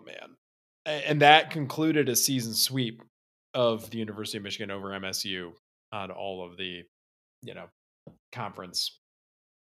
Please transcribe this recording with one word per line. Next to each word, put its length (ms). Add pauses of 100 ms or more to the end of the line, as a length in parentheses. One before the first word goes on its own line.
man. 300 (500)
A-, 220
and 120
that 300
concluded 580
a 80
season 380
sweep 480 (500)
of 380
the 80
University 400
of 60
Michigan 260
over 240
M 100
S 200
U 300 (380)
on 180
all 340
of 120
the, 280 (580)
you 120
know, 120 (680)
conference 640 (800)